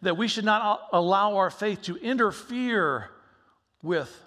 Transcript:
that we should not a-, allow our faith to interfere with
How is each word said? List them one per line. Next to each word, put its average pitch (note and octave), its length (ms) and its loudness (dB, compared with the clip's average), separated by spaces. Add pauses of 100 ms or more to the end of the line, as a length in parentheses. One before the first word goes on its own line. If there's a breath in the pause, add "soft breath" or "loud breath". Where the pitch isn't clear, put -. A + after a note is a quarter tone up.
that E3+ 140 0
we G#3+ 140 0
should G#3+ 160 -4
not G#3+ 160 4 (320)
a-, F#3 40 6
allow G3 380 2
our F#3 140 2
faith G#3 340 -4
to F3 140 -6
interfere A3+ 1120 -2 (760 soft breath)
with D#3 440 -4